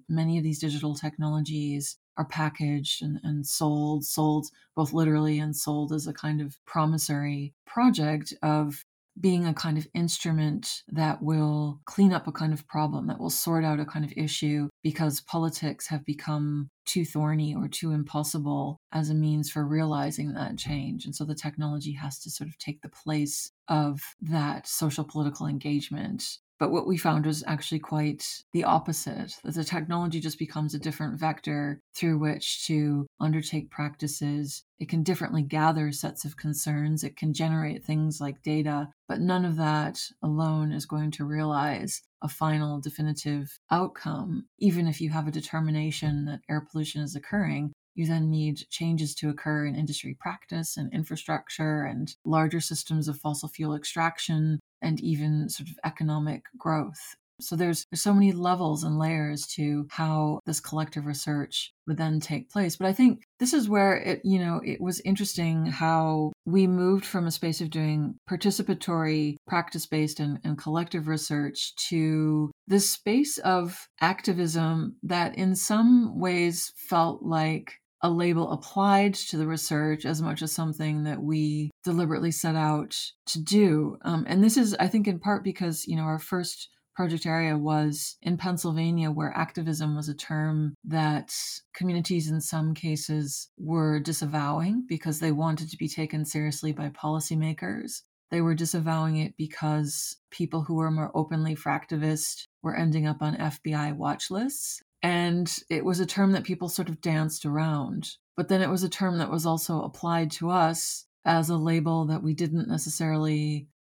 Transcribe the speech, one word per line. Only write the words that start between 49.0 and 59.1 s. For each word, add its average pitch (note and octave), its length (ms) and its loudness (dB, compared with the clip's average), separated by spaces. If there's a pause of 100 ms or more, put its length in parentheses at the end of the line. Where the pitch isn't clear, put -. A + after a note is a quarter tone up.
to D3+ 120 -2
occur D3 380 -2
in C#3+ 80 -2
industry C#3+ 440 -4
practice E3+ 600 -8
and D3 140 -6
infrastructure D#3 880 -2
and D3 320 -6 (100)
larger D#3+ 360 2
systems D#3 480 -2
of C#3+ 100 -4
fossil D3+ 300 -4
fuel D3+ 260 -4
extraction D#3 840 0 (240)
and D#3+ 180 0
even D3+ 480 0
sort - 220 -8
of - 60 -16 (100)
economic D3+ 560 -2 (160)
growth. D#3 580 -2 (240)
So - 160 -4
there's, E3+ 340 0
there's E3 120 -4
so G#3 100 4
many G3 200 8
levels F3 520 0
and D#3 140 2
layers D#3 560 0